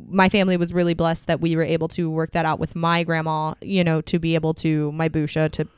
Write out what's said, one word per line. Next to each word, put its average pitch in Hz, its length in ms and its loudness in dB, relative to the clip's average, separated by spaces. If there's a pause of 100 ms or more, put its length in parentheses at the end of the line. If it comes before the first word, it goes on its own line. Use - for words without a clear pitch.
my 190 200 4
family 190 260 2
was 175 180 -2
really 175 200 2
blessed 165 340 -2
that 165 140 0
we 165 160 2
were 165 60 2
able 160 260 0
to 165 200 -4
work 160 220 -2
that 165 140 0
out 156 120 0
with - 160 -6
my 170 300 0
grandma, 160 580 -2
you 190 220 0
know, 160 160 2
to - 180 -2
be 165 180 0
able 160 180 0
to, 151 400 0
my 160 160 0
Busha, 156 420 0
to 156 160 -4 (100)